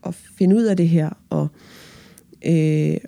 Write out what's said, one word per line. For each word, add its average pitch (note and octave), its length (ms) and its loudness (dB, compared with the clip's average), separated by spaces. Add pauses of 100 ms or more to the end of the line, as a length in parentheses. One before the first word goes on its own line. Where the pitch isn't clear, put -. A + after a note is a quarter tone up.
at F3+ 80 -8
finde F#3+ 420 0
ud A#3 60 2
af G3+ 140 0
det E3+ 120 2
her, D#3+ 220 0 (200)
og, D3 180 -2 (960)
øh, D#3 500 0 (120)